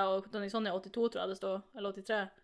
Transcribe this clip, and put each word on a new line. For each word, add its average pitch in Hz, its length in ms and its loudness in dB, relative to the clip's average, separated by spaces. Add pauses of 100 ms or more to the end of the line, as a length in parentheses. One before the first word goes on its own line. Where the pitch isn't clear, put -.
og 190 260 2
dronning 202 200 -2
Sonja 214 180 0
er 180 80 2
åttito, 202 320 2
tror - 140 -2
jeg 185 80 0
det 190 80 -4
står. 196 240 -2 (120)
Eller 202 180 -2
åttitre. 196 380 -2 (140)